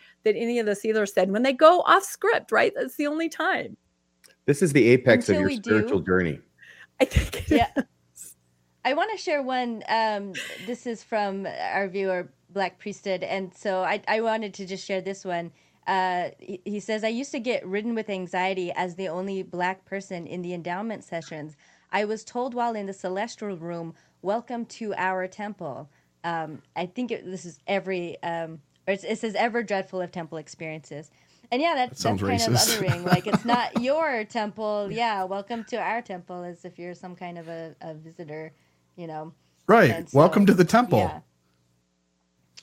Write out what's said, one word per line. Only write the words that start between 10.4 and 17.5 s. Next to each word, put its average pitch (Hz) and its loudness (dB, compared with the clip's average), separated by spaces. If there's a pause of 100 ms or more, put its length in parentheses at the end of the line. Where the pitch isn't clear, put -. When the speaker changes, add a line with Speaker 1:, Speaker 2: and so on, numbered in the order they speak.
Speaker 3:
this 240 -8
is 233 -8
from 196 -2 (260)
our 190 -2
viewer, 185 -2 (220)
Black 180 -4
Priesthood. 190 -6
And 190 -6
so 185 -2
I, 190 -2
I 220 2
wanted 220 -2
to 202 -12
just 185 -10
share 190 -2
this 190 -8
one. 170 -6 (360)
Uh, 185 0
he, - -14
he 208 -6
says, 214 -4
"I 220 0
used 233 -4
to 285 -4
get 226 -2